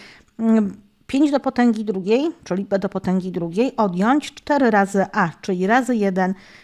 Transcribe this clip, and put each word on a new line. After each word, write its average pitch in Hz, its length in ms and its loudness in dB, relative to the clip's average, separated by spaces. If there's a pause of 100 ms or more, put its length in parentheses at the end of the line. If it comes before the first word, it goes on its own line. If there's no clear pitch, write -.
(380)
mm, 220 380 2 (300)
pięć 285 240 2
do 277 100 0
potęgi 240 440 0
drugiej, 214 460 0 (140)
czyli 190 200 -4
b 196 140 -2
do 190 100 -4
potęgi 185 440 -2
drugiej, 175 440 -2
odjąć 208 580 0
cztery 269 360 0
razy 196 420 2
a, 185 180 0 (100)
czyli 185 260 -2
razy 240 300 2
jeden 190 380 0 (300)